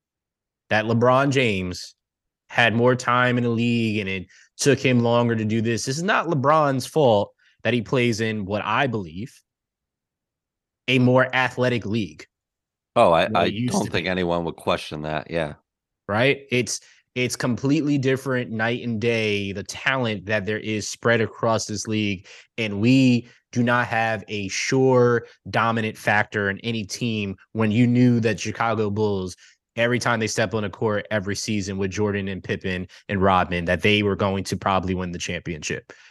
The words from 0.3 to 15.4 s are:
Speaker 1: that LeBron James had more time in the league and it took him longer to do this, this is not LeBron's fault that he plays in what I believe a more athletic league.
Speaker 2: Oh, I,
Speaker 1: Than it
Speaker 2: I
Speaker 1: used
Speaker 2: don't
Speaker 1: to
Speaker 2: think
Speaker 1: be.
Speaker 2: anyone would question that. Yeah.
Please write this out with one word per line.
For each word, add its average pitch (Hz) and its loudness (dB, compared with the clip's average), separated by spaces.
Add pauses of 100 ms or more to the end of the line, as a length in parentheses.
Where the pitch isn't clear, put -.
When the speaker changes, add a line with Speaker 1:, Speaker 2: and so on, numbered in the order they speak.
Speaker 1:
that 107 2
LeBron 127 4
James 98 -2 (540)
had 113 4
more 123 4
time 123 2
in 120 0
the 120 0
league 113 0
and 98 -4
it 95 -6 (300)
took 131 4
him 127 2
longer 117 2
to 110 -2
do 110 0
this, 113 -2
this 135 -6
is 165 -6
not 208 0
LeBron's 143 2
fault 117 2 (300)
that 113 0
he 120 0
plays 120 0
in 107 -4
what 98 -4
I 123 0
believe 101 -8 (1500)
a 131 4
more 127 4
athletic 123 0
league. 98 -6 (720)
Speaker 2:
Oh, 110 6
I, 85 4
Speaker 1:
Than 107 -2
it 90 2
Speaker 2:
I 87 4
Speaker 1:
used 110 -2
Speaker 2:
don't 190 0
Speaker 1:
to - -8
Speaker 2:
think 85 -2
Speaker 1:
be. 92 -2
Speaker 2:
anyone 87 0
would 76 -6
question 85 -4
that. 76 -6
Yeah. 78 -4 (540)